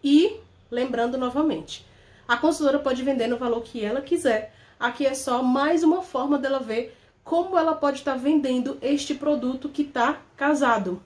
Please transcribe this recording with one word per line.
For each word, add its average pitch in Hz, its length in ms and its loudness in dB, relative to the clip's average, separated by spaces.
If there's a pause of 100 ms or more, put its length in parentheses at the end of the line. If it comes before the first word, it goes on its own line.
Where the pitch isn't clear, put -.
E 311 360 4 (300)
lembrando 240 480 -2
novamente, 254 680 -4 (400)
a 240 100 2
consultora 294 420 2
pode 254 240 -2
vender 254 240 0
no 240 100 -2
valor 240 240 -2
que 233 220 -10
ela 233 180 -2
quiser. 269 520 0 (260)
Aqui 247 260 -2
é 262 80 2
só 262 280 -2
mais 277 420 2
uma 349 180 4
forma 277 360 -2
dela 269 220 -2
ver 226 380 -6 (260)
como 349 340 0
ela 320 160 2
pode 285 300 -2
tá 269 120 -2
vendendo 262 680 0
este 285 340 -2
produto 262 540 -2
que 285 160 -2
tá 254 360 0 (140)
casado. 240 720 0